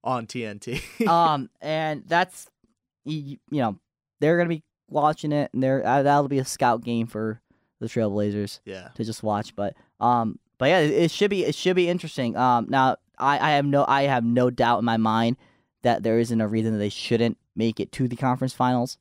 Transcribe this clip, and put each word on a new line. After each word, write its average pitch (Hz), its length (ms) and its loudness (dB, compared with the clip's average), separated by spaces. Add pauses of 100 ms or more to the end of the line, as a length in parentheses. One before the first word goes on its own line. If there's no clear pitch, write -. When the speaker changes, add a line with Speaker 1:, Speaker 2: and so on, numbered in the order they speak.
Speaker 1:
on 120 220 -4
T 117 200 -8
N 104 140 -10
T. - 220 -8 (180)
<laughs> 226 80 0
Speaker 2:
Um, 165 420 2 (120)
and 156 460 -4
that's, 175 420 -2 (560)
y-, 151 200 -6
y-, 139 120 -12 (140)
you 147 100 -2
know, 107 160 -2 (420)
they're 165 180 4
gonna 175 120 2
be 160 140 -4 (260)
watching 151 420 0
it, 147 220 0
and 131 80 -2
they're, 131 240 0
uh, 135 160 4
that'll 143 260 4
be 139 120 0
a 131 60 -2
scout 120 380 0
game 117 240 -2
for 110 340 -8 (380)
the 110 80 -8
Trailblazers 104 800 -2
Speaker 1:
Yeah. 95 300 -14
Speaker 2:
to 117 80 -6
just 110 180 -8
watch. 107 340 -4
But, 101 200 -4 (240)
um, 117 400 0 (180)
but 131 120 2
yeah, 180 100 4
it, 151 120 2
it 160 200 2
should 202 180 0
be, 190 160 -2
it 147 80 -2
should 180 220 0
be 180 120 2
interesting. 147 480 -4
Um, 120 340 2
now 131 260 2 (240)
I, 139 180 2
I 151 140 0
have 143 140 2
no, 143 220 2
I 139 160 2
have 131 200 2
no 123 260 2
doubt 120 300 2
in 113 60 -4
my 113 120 0
mind 113 400 2 (460)
that 120 180 2
there 113 180 2
isn't 113 220 0
a 107 60 0
reason 110 260 0
that 104 60 -2
they 104 100 -2
shouldn't 117 480 -2 (180)
make 110 240 -2
it - 120 -4
to 131 160 -2
the 120 80 -4
conference 127 380 -2
finals. 123 480 -2